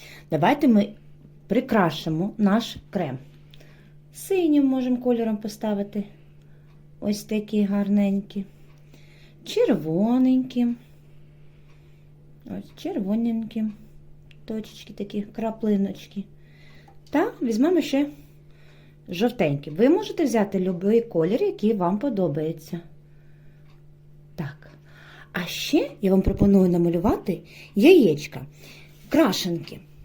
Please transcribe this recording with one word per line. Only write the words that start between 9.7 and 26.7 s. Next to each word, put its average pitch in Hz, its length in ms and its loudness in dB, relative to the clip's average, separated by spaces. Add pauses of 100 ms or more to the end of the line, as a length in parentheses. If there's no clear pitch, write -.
Ось - 360 -14
червоненьким. 226 880 -4 (720)
Точечки - 480 -14
такі, 202 300 -8
краплиночки. 208 1040 -4 (840)
Та 349 220 0 (100)
візьмемо 269 380 2
ще 285 300 0 (960)
жовтенький. 165 640 -2
Ви 208 160 4
можете 392 360 0
взяти 208 340 0
будь-який 190 520 0
колір, 180 320 0
який 233 320 0
вам 185 240 0
подобається. 170 840 -4 (1500)
Так. - 360 -12 (640)
А 175 140 -6
ще - 440 -2 (120)
я 190 80 2
вам 190 120 4
пропоную 196 460 4
намалювати 175 720 0 (340)